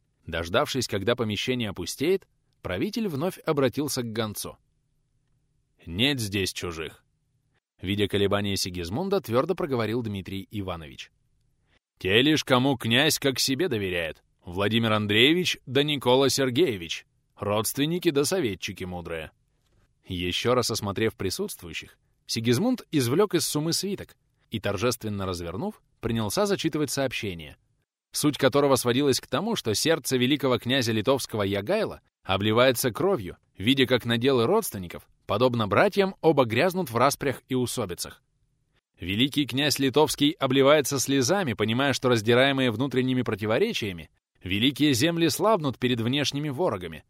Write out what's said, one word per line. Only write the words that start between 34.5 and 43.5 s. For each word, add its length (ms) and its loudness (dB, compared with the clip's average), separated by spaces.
подобно 420 2
братьям, 540 2
оба 240 4
грязнут 440 0
в 60 -4
распрях 540 0
и 60 -2
усобицах. 640 -6
Великий 460 0
князь 340 -2
литовский 520 4
обливается 680 4
слезами, 540 0
понимая, 400 0
что 140 0
раздираемые 640 4
внутренними 520 0
противоречиями, 840 -2